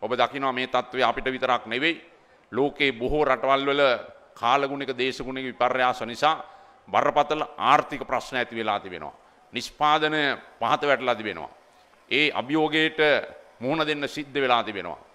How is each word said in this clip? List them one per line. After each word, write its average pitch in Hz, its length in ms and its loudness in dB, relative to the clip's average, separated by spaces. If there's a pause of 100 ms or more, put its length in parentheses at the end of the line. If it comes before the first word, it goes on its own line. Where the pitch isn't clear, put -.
ඔබ 110 120 -4
දකිනවා 127 380 0
මේ 127 160 -4
තත්ත්වය 123 360 0
අපිට 117 220 0
විතරක් 127 400 0
නෙවෙයි. 135 360 -2 (500)
ලෝකේ 139 400 0
බොහෝ 131 340 0
රටවල් 135 400 2
වල 143 160 2 (500)
කාලගුණික 139 600 0
දේශගුණික 131 560 -4
විපර්යාස 123 540 0
නිසා 120 420 -2 (440)
බරපතල 143 540 2 (140)
ආර්ථික 139 480 2
ප්‍රශ්න 127 340 -4
ඇති 120 180 -2
වෙලා 107 240 0
තිබෙනවා. 82 340 -12 (400)
නිෂ්පාදනය 151 680 0 (360)
පහත 131 260 0
වැටලා 127 320 2
තිබෙනවා. 98 340 -8 (600)
ඒ 147 200 2
අභියෝගයට 156 680 0 (580)
මුහුණ 151 300 -2
දෙන්න 147 200 -4
සිද්ධ 139 280 -10
වෙලා 123 280 2
තිබෙනවා. 95 360 -8 (160)